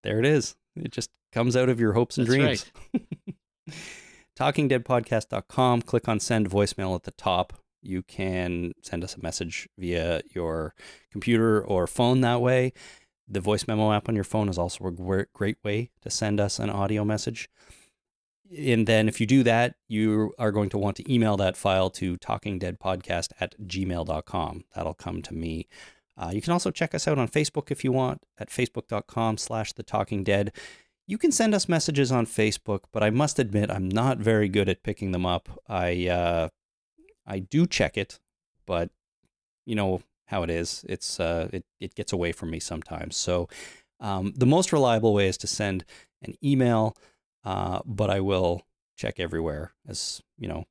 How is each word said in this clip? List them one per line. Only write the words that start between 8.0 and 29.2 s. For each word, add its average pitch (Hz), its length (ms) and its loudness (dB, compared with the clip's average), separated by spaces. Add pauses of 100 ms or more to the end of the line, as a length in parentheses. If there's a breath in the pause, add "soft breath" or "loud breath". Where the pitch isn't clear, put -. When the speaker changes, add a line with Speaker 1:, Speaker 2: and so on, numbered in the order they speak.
Speaker 1:
can 87 760 -4
send 85 220 -6
us - 120 -10
a - 60 -16
message 82 460 -6 (100)
via 87 440 -2 (120)
your 80 400 -4 (380 loud breath)
computer 110 500 4
or 90 260 0
phone 127 340 2
that 120 200 2
way. 127 320 2 (540 loud breath)
The 98 140 -4
voice 104 260 0
memo 107 240 2
app 104 180 0
on 113 60 0
your 101 80 0
phone 104 260 0
is 87 80 -2
also 90 280 -4
a 92 60 -4
gre-, 92 320 -2 (100)
great - 300 -2
way 107 280 -2 (100)
to - 80 -12
send 104 300 -2
us 101 200 0
an 107 100 -2
audio 101 340 0
message. 107 460 -4 (1080 soft breath)
And 120 300 2
then 110 200 6
if - 140 -2
you 110 60 0
do 131 160 6
that, 117 320 4 (120)
you 107 500 2
are 110 140 0
going 104 180 0
to 104 80 -4
want 101 200 -2
to - 160 -4
email 110 240 4
that 95 180 2
file 95 360 2
to 90 260 -4
talking 104 420 -4
dead 90 200 -6
podcast 90 500 -4 (100)
at - 220 -6
gmail 90 440 -4
dot 78 200 -4
com. 82 380 -6 (120)
That'll 82 180 -4
come 90 280 -8
to - 120 -12
me. 82 340 -6 (500 loud breath)
Uh, 82 160 -8
you 104 80 -2
can 170 120 0
also 175 180 0
check - 220 -4
us - 140 -2
out 151 100 2
on 123 100 2
Facebook - 440 -2
if - 120 -6
you 131 80 0
want 131 300 0 (160)
at - 120 -12
facebook - 380 -4
dot 104 200 -6
com 113 300 -2